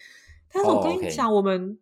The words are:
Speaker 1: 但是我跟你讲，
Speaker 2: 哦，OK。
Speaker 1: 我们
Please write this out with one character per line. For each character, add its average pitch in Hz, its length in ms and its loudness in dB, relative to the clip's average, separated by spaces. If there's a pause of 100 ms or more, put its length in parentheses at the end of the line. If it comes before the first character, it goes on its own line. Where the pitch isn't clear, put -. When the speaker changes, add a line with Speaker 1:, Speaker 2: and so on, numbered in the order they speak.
(520)
Speaker 1:
但 381 100 0
是 403 80 2
我 - 120 2
跟 339 100 0
你 370 60 -4 (120)
讲， 160 180 -2
Speaker 2:
哦， - 20 0
OK。 214 60 2
Speaker 1:
我 202 40 6
们 190 420 -2